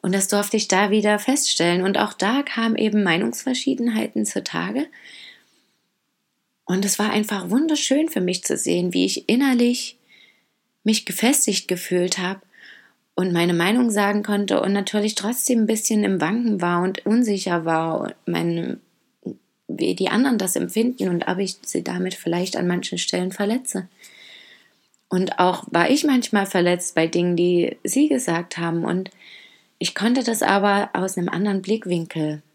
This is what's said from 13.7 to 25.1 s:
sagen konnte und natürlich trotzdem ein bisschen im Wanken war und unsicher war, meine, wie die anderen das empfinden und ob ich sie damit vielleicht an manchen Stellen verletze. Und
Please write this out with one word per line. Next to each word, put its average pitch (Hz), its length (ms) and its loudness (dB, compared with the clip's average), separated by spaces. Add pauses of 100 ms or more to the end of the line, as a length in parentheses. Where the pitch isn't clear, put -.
sagen 202 320 2
konnte 202 380 0
und 196 100 0
natürlich 208 420 0
trotzdem 233 500 0
ein 214 40 2
bisschen 214 380 0
im 190 160 0
Wanken 208 400 0
war 175 200 2
und 190 240 -2
unsicher 196 600 2
war, 160 480 -2 (120)
meine, 170 520 -2 (880)
wie - 260 -2
die 185 140 -2
anderen 247 300 2
das 190 180 -2
empfinden 208 540 -2
und 175 180 -2
ob 185 120 -2
ich 190 260 -4
sie - 180 -4
damit 180 300 -4
vielleicht 175 420 -4
an 180 100 -2
manchen 180 320 -2
Stellen 180 360 -4
verletze. 202 560 -4 (1200)
Und 185 280 0